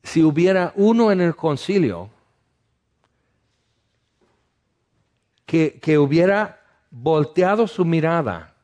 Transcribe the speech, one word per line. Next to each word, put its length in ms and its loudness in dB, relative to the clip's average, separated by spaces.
Si 160 0
hubiera 540 0
uno 340 2
en 120 0
el 120 0
concilio 760 -4
que, 340 -2
que 160 0
hubiera 640 0
volteado 760 0
su 200 -4
mirada 680 -2